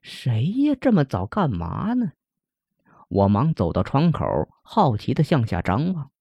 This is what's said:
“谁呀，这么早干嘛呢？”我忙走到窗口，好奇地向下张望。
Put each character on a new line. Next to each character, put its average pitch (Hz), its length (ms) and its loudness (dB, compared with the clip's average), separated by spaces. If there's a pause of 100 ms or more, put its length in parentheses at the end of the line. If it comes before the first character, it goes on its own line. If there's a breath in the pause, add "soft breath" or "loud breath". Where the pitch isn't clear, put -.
“谁 120 440 -2
呀， 277 340 0
这 262 120 4
么 156 120 4
早 98 220 -2
干 165 240 0
嘛 87 440 -4
呢？” 233 180 -2 (960 soft breath)
我 98 200 2
忙 123 240 2
走 85 200 0
到 92 100 0
窗 156 300 2
口， - 120 -4 (380)
好 143 340 0
奇 - 160 -4
地 165 100 0
向 135 240 2
下 90 140 -4
张 139 320 -2
望。 156 180 -8 (100)